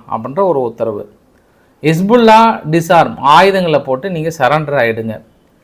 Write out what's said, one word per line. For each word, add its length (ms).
அப்படின்ற 320
ஒரு 180
உத்தரவு. 540
ஹிஸ்புல்லா 760
டிஸ்ஆர்ம், 460
ஆயுதங்களை 600
போட்டு 300
நீங்க 280
சரண்டர் 440
ஆயிடுங்க. 400